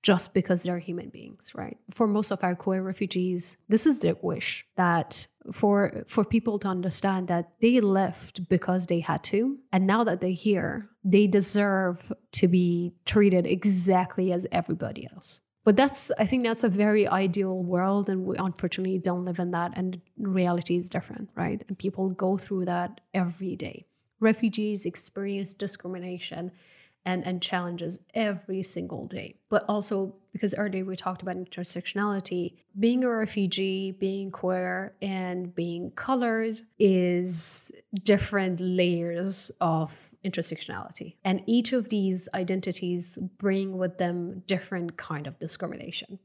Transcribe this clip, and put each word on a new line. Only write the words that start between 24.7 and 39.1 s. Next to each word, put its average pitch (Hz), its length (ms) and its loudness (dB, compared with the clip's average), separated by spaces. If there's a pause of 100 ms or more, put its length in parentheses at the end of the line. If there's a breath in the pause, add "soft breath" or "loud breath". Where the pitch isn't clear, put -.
experience 196 680 -6
discrimination 180 1000 -8 (520 soft breath)
and, 185 220 -2
and 180 160 -2
challenges 175 580 -4 (140)
every 190 480 -2
single 175 460 -4
day. - 280 -12 (140)
But - 180 4
also, 202 480 -2 (180)
because 202 200 0
earlier 190 320 -2
we 185 100 -6
talked 185 280 -6
about 180 120 -6
intersectionality, 185 1160 -4 (260 soft breath)
being 240 240 4
a 247 60 2
refugee, 190 840 0
being 190 380 -4
queer, 180 720 -4
and 180 520 -6
being 175 380 -6
colored 226 680 -2 (180)
is 180 960 4 (320)
different 196 560 2
layers 180 920 0 (100)